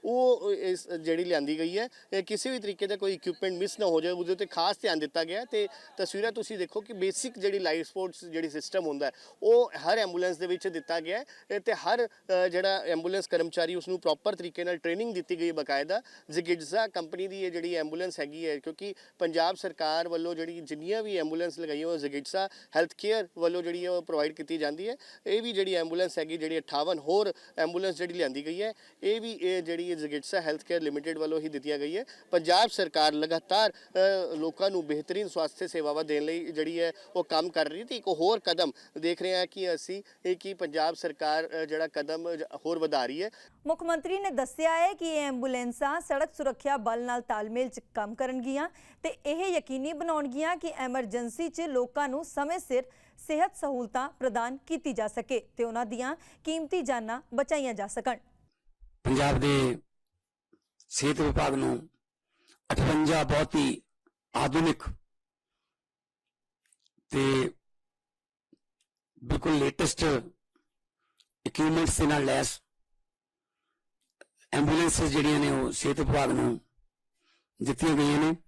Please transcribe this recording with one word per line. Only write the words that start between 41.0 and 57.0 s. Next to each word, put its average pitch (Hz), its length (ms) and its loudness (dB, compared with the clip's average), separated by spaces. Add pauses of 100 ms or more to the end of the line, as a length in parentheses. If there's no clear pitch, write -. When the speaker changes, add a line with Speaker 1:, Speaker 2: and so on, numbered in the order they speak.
Speaker 1:
ਅ, 160 40 -2
ਜਿਹੜਾ 156 220 -2
ਕਦਮ 160 480 -4
ਜ-, 151 80 -8 (120)
ਹੋਰ 165 240 -2
ਵਧਾ 147 260 2
ਰਹੀ 147 180 -4
ਹੈ। 214 60 -4 (380)
Speaker 2:
ਮੁੱਖ 320 160 -2
ਮੰਤਰੀ 339 360 -2
ਨੇ 392 100 -2
ਦੱਸਿਆ 320 480 0
ਹੈ 359 160 4
ਕਿ 339 120 -6
ਇਹ 311 160 0
ਐਂਬੂਲੈਂਸਾਂ 254 800 -2
ਸੜਕ 302 320 0
ਸੁਰੱਖਿਆ 277 440 -2
ਬਲ 233 280 -2
ਨਾਲ 247 160 -2
ਤਾਲਮੇਲ 226 480 -2
'ਚ - 100 -12 (140)
ਕੰਮ 220 220 -4
ਕਰਨਗੀਆਂ 262 540 -2 (340)
ਤੇ - 220 -4
ਇਹ 320 200 0
ਯਕੀਨੀ 294 480 -2
ਬਣਾਉਣਗੀਆਂ 302 640 -2
ਕਿ 330 200 -6
ਐਮਰਜੈਂਸੀ 247 720 -4
'ਚ 330 120 -6
ਲੋਕਾਂ 269 480 0
ਨੂੰ 294 160 -4
ਸਮੇਂ 302 340 -4
ਸਿਰ 254 240 -2 (440)
ਸਿਹਤ 339 280 2
ਸਹੂਲਤਾਂ 262 540 -4
ਪ੍ਰਦਾਨ 247 480 -2
ਕੀਤੀ 302 360 -4
ਜਾ 214 140 -2
ਸਕੇ 233 400 -4 (100)
ਤੇ 233 60 0
ਉਹਨਾਂ 233 220 -2
ਦੀਆਂ 247 300 -4 (280)
ਕੀਮਤੀ 320 380 -2
ਜਾਨਾਂ 240 400 -4 (120)